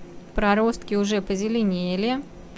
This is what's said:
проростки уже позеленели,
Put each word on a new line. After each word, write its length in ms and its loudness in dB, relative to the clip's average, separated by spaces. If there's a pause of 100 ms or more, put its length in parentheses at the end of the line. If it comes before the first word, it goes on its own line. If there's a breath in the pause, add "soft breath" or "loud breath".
(360)
проростки 580 2
уже 260 2
позеленели, 1000 0 (360)